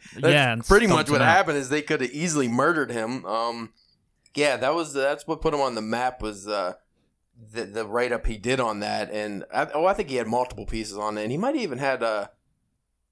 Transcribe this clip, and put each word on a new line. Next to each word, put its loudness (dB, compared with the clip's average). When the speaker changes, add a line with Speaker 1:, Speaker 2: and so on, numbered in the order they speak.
Speaker 1:
Yeah, 4
and -4
Speaker 2:
pretty 8
much 6
Speaker 1:
stomped -2
Speaker 2:
what 4
Speaker 1:
him 6
out. 8
Speaker 2:
happened 2
is -4
they 0
coulda 0
easily 0
murdered 2
him. -4
Um, -4
yeah, 2
that 0
was, -4
that's -2
what -4
put 2
him 0
on 0
the -4
map -2
was, -8
uh, -2
the, -6
the -6
write-up -2
he -4
did 0
on -2
that. -4
And -6
I, 0
oh, 0
I 4
think -4
he -4
had -2
multiple -4
pieces -6
on -4
it. -4
And -4
he -4
might 0
even -4
had 0
a, -2